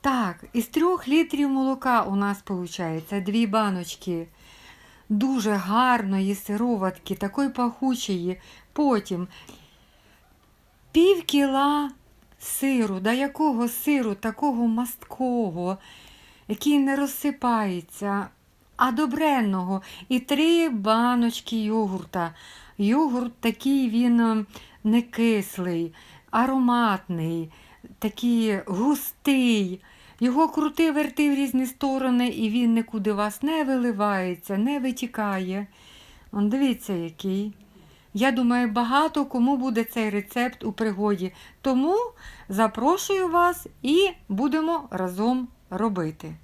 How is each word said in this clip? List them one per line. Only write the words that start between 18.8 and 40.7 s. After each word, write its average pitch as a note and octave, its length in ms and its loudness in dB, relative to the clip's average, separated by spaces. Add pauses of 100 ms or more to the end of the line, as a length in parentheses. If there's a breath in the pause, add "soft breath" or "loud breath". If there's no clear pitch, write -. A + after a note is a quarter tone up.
добренного. A3+ 880 0 (260 loud breath)
І B3+ 120 0
три D#4+ 480 2
баночки A#3 960 0
йогурта. F#3 720 -2 (440 loud breath)
Йогурт B3 640 2
такий, C4 500 0
він, A#3 300 4
е, A3 240 2 (400 loud breath)
не A3+ 180 4
кислий, F#3+ 920 -2 (360 loud breath)
ароматний, G#3 1200 0 (480 loud breath)
такий A3 680 0
густий. A#3+ 1120 0 (400 loud breath)
Його B3+ 280 2
крути, D#4 440 0
верти D4+ 380 0
в C#4 40 2
різні C4 320 0
сторони, C4 600 0
і A3 220 -2
він A#3 240 4
нікуди A3 380 -2
вас G#3 300 -4
не D#4 220 0
виливається, G3+ 920 -2
не B3+ 220 0
витікає. G3+ 880 -4 (680 loud breath)
Он, G#3 160 0
дивіться, B3+ 440 0
який. F#3+ 600 -4 (680 soft breath)
Я B3+ 140 2
думаю, A#3+ 360 2
багато C4+ 560 0
кому C4 320 0
буде A#3+ 280 -2
цей A3 260 -4
рецепт A3+ 540 -4
у A3 80 -4